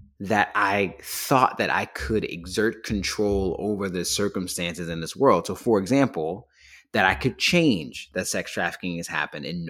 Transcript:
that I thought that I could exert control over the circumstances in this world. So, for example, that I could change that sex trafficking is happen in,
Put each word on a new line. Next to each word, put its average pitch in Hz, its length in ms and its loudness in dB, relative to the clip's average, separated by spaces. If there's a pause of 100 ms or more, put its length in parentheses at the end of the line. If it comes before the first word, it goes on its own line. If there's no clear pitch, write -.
(200)
that 101 340 2
I 101 480 2
thought - 560 2
that 101 120 2
I 92 160 0
could - 380 -2
exert 95 600 -2
control 101 760 0
over 101 320 -2
the 87 160 -4
circumstances 87 800 -2
in 82 140 -4
this 80 140 -8
world. 101 300 4
So, 98 80 -4
for 110 240 2
example, 98 680 0 (460)
that 104 140 4
I 95 80 6
could - 240 -2
change 127 760 2
that 92 120 -4
sex 92 240 -4
trafficking 87 480 -4
is 85 80 -8
happen 76 380 -4
in, 82 260 -6